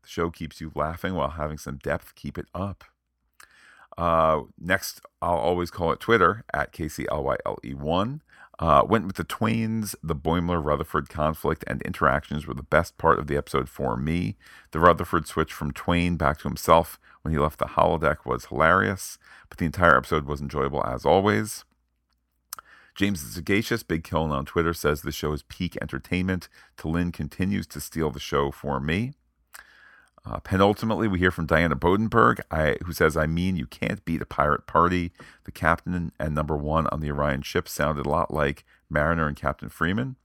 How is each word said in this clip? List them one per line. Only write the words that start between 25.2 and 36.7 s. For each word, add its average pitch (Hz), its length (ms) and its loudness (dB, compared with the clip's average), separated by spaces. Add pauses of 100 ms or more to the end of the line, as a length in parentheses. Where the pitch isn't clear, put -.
is 73 120 -6
peak - 360 -6
entertainment. 92 680 -4 (280)
T'Lyn 85 360 -2
continues 92 560 -4
to 80 120 -12
steal 80 300 -2
the 64 80 -10
show 71 320 -2
for 69 300 -6
me." 92 320 -2 (1120)
Uh, - 140 -8
penultimately, 101 680 2
we 92 100 0
hear 90 120 4
from 85 160 -4
Diana 80 280 4
Bodenberg, 107 640 4 (100)
I, 78 340 2
who 85 80 -8
says, 78 240 2
"I 78 100 2
mean, 87 300 0
you 65 100 -4
can't - 380 -6
beat 80 160 -2
a - 60 -8
pirate - 400 -4
party. 87 460 0 (320)
The - 80 -16
captain 85 640 -2
and 78 160 -4
number 76 200 -2
one 76 340 0